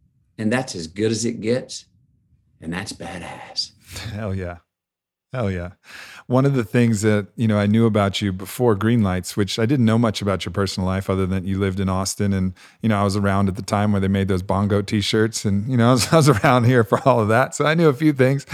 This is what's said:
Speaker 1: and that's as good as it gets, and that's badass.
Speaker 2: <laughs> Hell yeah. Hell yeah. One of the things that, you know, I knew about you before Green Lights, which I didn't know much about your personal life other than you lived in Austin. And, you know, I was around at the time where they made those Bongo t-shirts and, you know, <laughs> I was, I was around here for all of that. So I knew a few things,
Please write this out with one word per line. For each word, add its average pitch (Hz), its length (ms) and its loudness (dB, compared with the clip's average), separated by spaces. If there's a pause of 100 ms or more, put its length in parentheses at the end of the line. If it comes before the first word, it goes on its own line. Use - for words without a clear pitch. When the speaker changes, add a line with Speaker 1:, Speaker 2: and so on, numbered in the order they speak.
(380)
Speaker 1:
and 107 160 -2
that's - 220 -4
as 82 100 -10
good 104 260 -2
as 110 140 -4
it - 160 -6
gets, 120 440 -6 (760)
and 80 100 -10
that's 95 220 -8
badass. - 800 -14 (100)
Speaker 2:
<laughs> - 300 -14
Hell 104 240 -8
yeah. 87 220 -8 (760)
Hell 117 180 -4
yeah. 87 220 -6 (560)
One 131 180 2
of 139 80 2
the 123 100 0
things 117 380 2
that, 104 340 2
you 113 120 0
know, 104 100 2
I 101 80 2
knew 113 220 4
about 101 340 0
you 101 100 -2
before 101 440 0
Green 110 260 2
Lights, 92 340 -2
which 101 220 -2
I 113 80 0
didn't 123 200 2
know 110 120 4
much 113 240 0
about 98 240 -2
your 87 80 -8
personal 98 320 -4
life 95 240 -4
other 95 160 0
than 92 180 -4
you 95 140 -4
lived 98 220 -2
in 95 100 -2
Austin. 95 440 -2
And, 95 200 -2 (300)
you 113 60 0
know, 101 120 0
I - 20 2
was 101 140 0
around 98 320 0
at 92 60 -4
the 101 80 -10
time 104 280 0
where 101 80 0
they 95 80 -2
made 98 200 0
those 92 160 -2
Bongo 101 400 0
t-shirts 107 600 0
and, 101 240 -2
you 127 80 -2
know, 117 120 4
<laughs> - 20 6
I - 40 6
was, 120 200 0
I 165 40 6
was 151 120 6
around 127 360 4
here 123 180 6
for 113 160 0
all 123 200 4
of 104 100 2
that. 117 260 2
So 147 100 -2
I 151 80 2
knew 165 160 4
a 139 40 2
few 151 200 2
things, 131 400 0